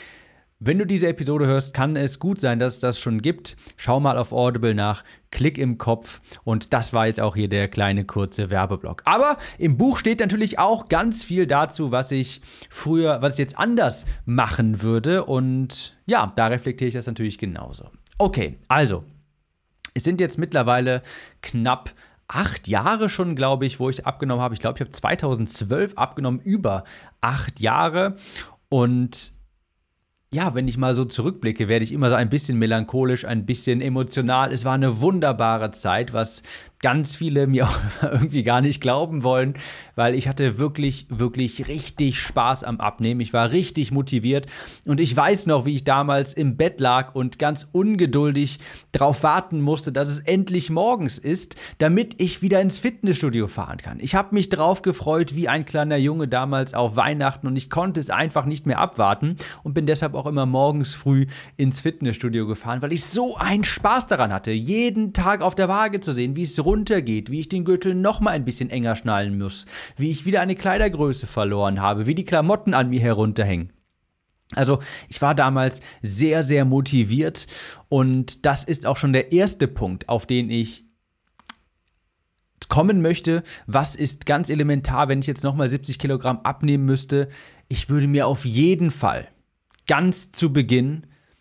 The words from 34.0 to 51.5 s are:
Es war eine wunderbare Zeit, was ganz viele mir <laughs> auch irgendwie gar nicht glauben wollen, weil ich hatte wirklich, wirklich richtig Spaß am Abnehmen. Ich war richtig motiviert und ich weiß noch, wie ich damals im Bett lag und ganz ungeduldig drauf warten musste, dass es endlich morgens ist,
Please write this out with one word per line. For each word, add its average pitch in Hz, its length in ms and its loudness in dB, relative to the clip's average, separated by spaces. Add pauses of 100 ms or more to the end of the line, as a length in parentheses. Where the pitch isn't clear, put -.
Es 117 100 -4
war 131 120 0
eine 131 260 2
wunderbare 117 680 2
Zeit, 110 420 -2
was 113 280 -4 (380)
ganz 139 360 0
viele 143 320 0
mir 127 200 4
<laughs> - 0 -
auch - 100 0 (240)
irgendwie 135 400 0
gar 120 200 4
nicht 143 200 0
glauben 143 420 0
wollen, 127 320 2 (400)
weil 120 200 2
ich 135 140 0
hatte 135 280 0
wirklich, 143 520 -2
wirklich 123 580 -2
richtig 139 500 -2
Spaß 131 460 0
am 117 160 -6
Abnehmen. 113 400 -2
Ich 113 140 -4
war 117 180 2
richtig 160 400 0
motiviert 135 560 0 (380)
und 147 160 2
ich 127 140 2
weiß 180 320 2
noch, 139 180 2
wie 147 100 0
ich 131 80 -4
damals 139 500 2
im 139 220 0
Bett 165 240 0
lag 131 340 2
und 127 240 -4
ganz 147 340 -2
ungeduldig 147 880 2 (340)
drauf 139 300 2
warten 160 380 0
musste, 147 300 0
dass 139 160 -2
es 147 140 -6
endlich 185 500 0
morgens 190 480 0
ist, - 360 -4 (220)